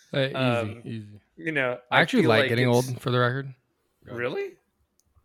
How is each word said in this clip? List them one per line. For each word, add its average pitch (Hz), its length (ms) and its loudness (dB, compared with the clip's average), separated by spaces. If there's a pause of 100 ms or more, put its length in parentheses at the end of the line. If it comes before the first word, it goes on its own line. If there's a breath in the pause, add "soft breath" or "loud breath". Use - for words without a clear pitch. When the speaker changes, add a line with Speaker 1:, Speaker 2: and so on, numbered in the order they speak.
(120 soft breath)
Speaker 1:
Hey, 135 180 -2
easy, 139 60 -10
Speaker 2:
Um, 120 500 -2
Speaker 1:
easy. 104 340 -12 (160)
Speaker 2:
you 165 160 -8
know, 131 280 -2 (120)
Speaker 1:
I 139 60 2
Speaker 2:
I 147 40 6
Speaker 1:
actually 185 220 2
Speaker 2:
feel 123 60 4
Speaker 1:
like 110 120 6
Speaker 2:
like 131 80 2
Speaker 1:
getting 123 200 2
Speaker 2:
it's 127 200 4
Speaker 1:
old, 120 120 -8
for 127 100 -4
the 123 80 2
record. 131 340 -2 (500)
Speaker 2:
Really? 123 500 -8 (720)